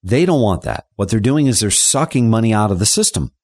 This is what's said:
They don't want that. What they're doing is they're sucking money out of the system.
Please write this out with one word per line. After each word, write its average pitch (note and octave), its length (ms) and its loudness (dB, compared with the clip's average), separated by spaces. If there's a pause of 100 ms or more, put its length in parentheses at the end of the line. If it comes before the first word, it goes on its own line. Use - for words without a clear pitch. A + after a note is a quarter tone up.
They B2 240 0
don't D#3+ 160 2
want G2 200 0
that. - 240 -8 (100)
What G2+ 140 -4
they're A2+ 100 0
doing C3+ 280 2
is A2+ 120 0
they're G2+ 120 -2
sucking C3+ 580 0
money A2+ 240 2
out G#2+ 180 2
of F2 80 0
the G#2 60 0
system. - 460 -2 (120)